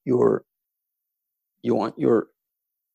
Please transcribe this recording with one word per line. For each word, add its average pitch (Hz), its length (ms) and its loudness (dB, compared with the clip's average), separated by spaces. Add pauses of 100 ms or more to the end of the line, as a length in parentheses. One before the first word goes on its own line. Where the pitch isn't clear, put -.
your, 123 400 0 (1160)
you 117 140 -2
want 110 220 -4
your 123 300 0 (680)